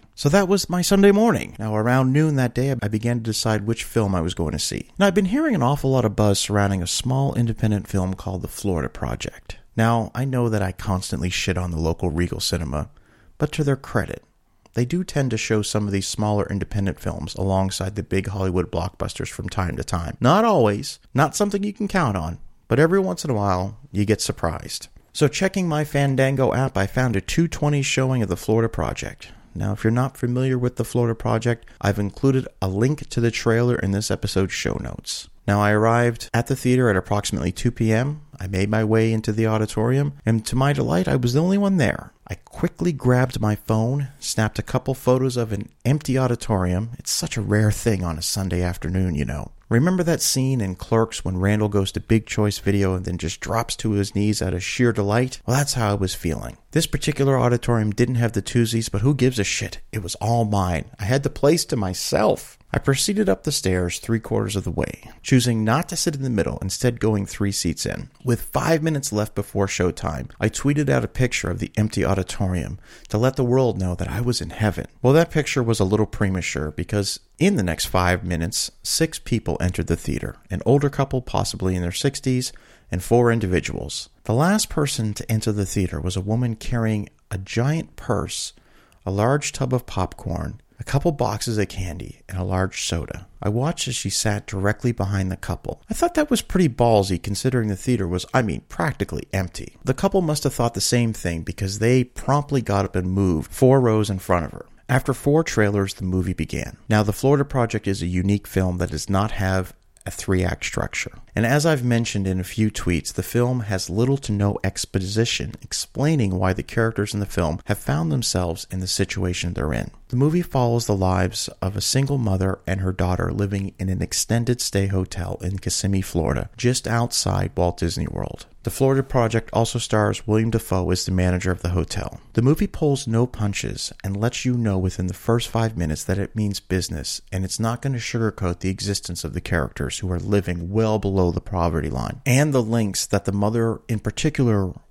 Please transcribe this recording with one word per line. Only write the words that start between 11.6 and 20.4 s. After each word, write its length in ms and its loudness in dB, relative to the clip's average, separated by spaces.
the 80 -2
local 300 0
Regal 300 -2
Cinema, 500 -4
but 140 -2
to 140 0
their 100 2
credit, 480 -4
they 120 0
do 180 0
tend 280 -2
to 60 0
show 240 0
some 240 -2
of 60 -2
these 160 0
smaller 420 0
independent 480 -2
films 380 -8
alongside 600 0
the 80 -4
big 240 -2
Hollywood 440 -2
blockbusters 560 -4
from 220 -10
time 260 -2
to 80 -4
time. 380 -4
Not 240 4